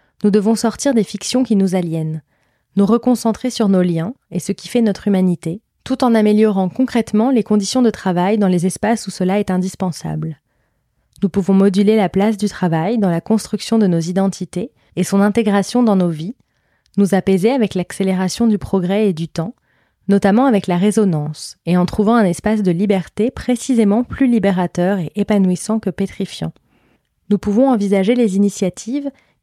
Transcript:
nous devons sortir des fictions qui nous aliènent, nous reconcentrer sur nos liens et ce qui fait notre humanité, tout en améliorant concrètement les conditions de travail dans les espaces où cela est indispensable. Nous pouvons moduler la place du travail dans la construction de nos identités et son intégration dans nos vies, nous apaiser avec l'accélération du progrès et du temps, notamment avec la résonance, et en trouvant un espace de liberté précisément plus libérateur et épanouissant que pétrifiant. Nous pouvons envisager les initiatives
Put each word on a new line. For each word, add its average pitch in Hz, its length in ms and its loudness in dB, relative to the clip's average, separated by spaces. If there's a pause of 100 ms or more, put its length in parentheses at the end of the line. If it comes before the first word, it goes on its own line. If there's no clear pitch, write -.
(240)
nous 208 60 4
devons 214 240 2
sortir 240 380 -2
des 220 120 2
fictions - 400 -4
qui 220 100 0
nous 190 200 0
aliènent, 160 460 -4 (540)
nous 202 100 2
reconcentrer 233 640 0
sur 214 180 0
nos 190 120 4
liens 175 320 -2 (180)
et 170 100 -4
ce - 100 -8
qui - 160 -10
fait 247 140 0
notre 208 260 0
humanité, 185 540 0 (240)
tout 262 180 -2
en 240 100 2
améliorant 214 540 2
concrètement 233 640 0
les 233 120 2
conditions 214 380 0
de 240 80 4
travail 190 480 0
dans 202 120 2
les 180 160 2
espaces 208 420 -2
où 190 40 -10
cela 190 280 -2
est 202 100 -4
indispensable. 165 920 -6 (840)
Nous 190 60 2
pouvons 196 240 0
moduler 196 420 4
la 202 140 2
place 202 260 0
du 202 140 -2
travail 175 480 -2
dans 196 120 2
la 165 120 0
construction - 560 -2
de 208 100 4
nos 170 140 2
identités 185 720 -4 (260)
et 180 80 0
son 196 160 2
intégration 208 600 2
dans 214 120 4
nos 180 140 2
vies, 165 260 -8 (640)
nous 196 180 2
apaiser 190 360 2
avec 240 240 0
l'accélération 185 680 -2
du 214 120 2
progrès 196 500 -2
et 185 60 0
du 160 160 -6
temps, 170 260 -8 (540)
notamment 202 360 4
avec 214 220 2
la 175 100 0
résonance, 175 880 0
et 175 100 0
en 180 100 2
trouvant 214 300 0
un 226 80 4
espace 208 400 0
de 185 80 2
liberté 196 580 -2
précisément 233 760 0
plus - 200 -2
libérateur 190 720 0
et 160 160 -6
épanouissant 202 640 0
que 202 100 -6
pétrifiant. - 640 -8 (760)
Nous 202 80 2
pouvons 226 320 2
envisager 202 460 2
les 214 220 0
initiatives 214 720 -2 (320)